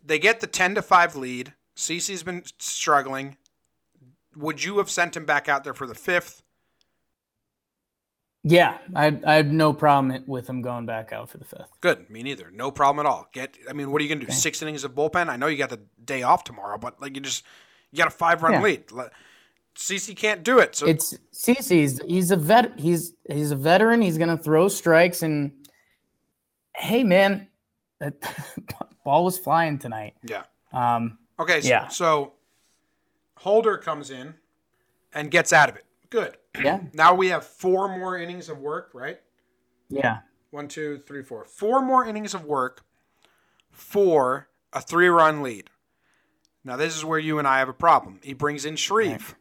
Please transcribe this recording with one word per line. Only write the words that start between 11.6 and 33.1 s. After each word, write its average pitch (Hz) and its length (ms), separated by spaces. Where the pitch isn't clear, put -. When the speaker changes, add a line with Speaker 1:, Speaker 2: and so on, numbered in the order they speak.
Speaker 1:
Good, - 280
me 110 140
neither. 113 280
No 123 200
problem 143 340
at 147 40
all. 104 240
Get, 131 240
I - 40
mean, 139 180
what 151 80
are 151 60
you 147 40
gonna 151 120
do? 117 60
Speaker 2:
Okay. 123 80
Speaker 1:
Six 151 260
innings 151 240
of 127 100
bullpen? 156 320
I 135 80
know 135 120
you 151 100
got 135 120
the 113 120
day 127 180
off 160 220
tomorrow, 104 320
but, 120 240
like, 139 140
you 135 60
just, 135 220
you 143 60
got 165 100
a 147 40
five-run 165 420
Speaker 2:
Yeah. 147 80
Speaker 1:
lead. 190 300
Le-, 120 180
C - 220
C 196 180
can't 208 280
do 247 160
it. - 160
So 147 100
Speaker 2:
It's - 320
C - 240
C's. 156 520
He's 180 240
a 196 60
vet. 214 420
He's, 160 340
he's 147 220
a 143 40
veteran. 202 460
He's 175 160
gonna 165 200
throw 160 320
strikes, 175 540
and 147 280
hey, 233 280
man, 196 440
that 143 220
<laughs> - 840
ball 151 220
was 185 120
flying 156 400
tonight. 110 360
Speaker 1:
Yeah. 110 200
Speaker 2:
Um, 117 460
Speaker 1:
Okay. 165 220
So, 127 60
Speaker 2:
yeah. 120 220
Speaker 1:
so 156 440